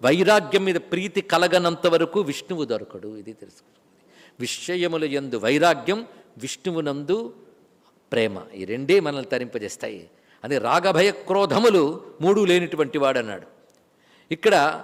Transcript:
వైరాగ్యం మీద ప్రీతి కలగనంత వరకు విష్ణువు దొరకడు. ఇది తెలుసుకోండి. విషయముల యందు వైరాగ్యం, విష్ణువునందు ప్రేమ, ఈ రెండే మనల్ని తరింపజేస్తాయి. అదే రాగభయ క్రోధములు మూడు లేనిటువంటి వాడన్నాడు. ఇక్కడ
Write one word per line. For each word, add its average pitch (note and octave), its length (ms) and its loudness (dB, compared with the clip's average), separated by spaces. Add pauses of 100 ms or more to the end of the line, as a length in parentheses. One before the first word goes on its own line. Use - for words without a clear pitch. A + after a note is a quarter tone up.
వైరాగ్యం F#3 600 4
మీద F3+ 160 0
ప్రీతి F#3 400 -4
కలగనంత F3 680 2
వరకు E3 340 0
విష్ణువు D3+ 440 -6
దొరకడు. G#2 420 -8
ఇది G#2+ 260 -16
తెలుసుకోండి. - 460 -20 (600)
విషయముల E3 680 -4
యందు C3+ 320 -4
వైరాగ్యం, D3+ 640 2 (360)
విష్ణువునందు D3 800 -4 (920)
ప్రేమ, A2 240 0 (200)
ఈ F#2+ 100 -12
రెండే C3+ 340 2
మనల్ని C#3+ 300 -4
తరింపజేస్తాయి. A2 760 -8 (400)
అదే C3 140 -2
రాగభయ E3+ 540 2
క్రోధములు G3 720 2 (380)
మూడు G3+ 240 4
లేనిటువంటి E3 520 0
వాడన్నాడు. B2 500 0 (840)
ఇక్కడ F#3+ 260 4 (260)